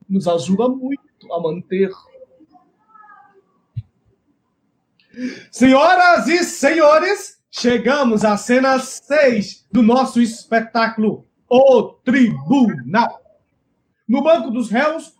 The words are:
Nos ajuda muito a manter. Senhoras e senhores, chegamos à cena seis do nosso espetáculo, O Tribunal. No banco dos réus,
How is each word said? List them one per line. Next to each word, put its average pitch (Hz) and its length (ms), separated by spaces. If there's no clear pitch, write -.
Nos 190 200
ajuda 185 420
muito 262 640
a 170 80
manter. 185 480
Senhoras 311 760
e 349 160
senhores, 320 920
chegamos 240 720
à 208 140
cena 262 420
seis 262 920
do 247 100
nosso 240 400
espetáculo, 226 1040
O 254 340
Tribunal. 202 1160
No 254 160
banco 311 280
dos 220 180
réus, 302 500